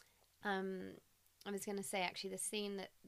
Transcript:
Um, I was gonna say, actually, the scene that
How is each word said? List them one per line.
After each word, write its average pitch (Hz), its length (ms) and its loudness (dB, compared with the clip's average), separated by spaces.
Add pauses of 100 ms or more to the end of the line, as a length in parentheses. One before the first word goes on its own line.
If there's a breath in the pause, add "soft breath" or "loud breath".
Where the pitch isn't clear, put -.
(420 loud breath)
Um, 190 540 0 (480)
I 202 80 0
was 196 120 0
gonna 202 200 0
say, 196 180 2
actually, 180 280 0
the 185 80 -2
scene 208 400 0
that - 120 -4 (180)